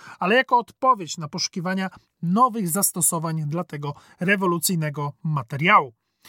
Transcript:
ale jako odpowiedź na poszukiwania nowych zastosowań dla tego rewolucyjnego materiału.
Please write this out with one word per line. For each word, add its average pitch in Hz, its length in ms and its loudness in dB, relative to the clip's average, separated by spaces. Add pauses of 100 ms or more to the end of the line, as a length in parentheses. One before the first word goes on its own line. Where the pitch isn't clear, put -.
(200)
ale 190 160 2
jako 254 220 2
odpowiedź 226 600 -2
na 156 100 -10
poszukiwania 185 600 -6 (320)
nowych 208 480 2
zastosowań 160 800 -2
dla 165 160 -4
tego 143 300 -8 (260)
rewolucyjnego 170 960 0 (100)
materiału. 151 720 2 (340)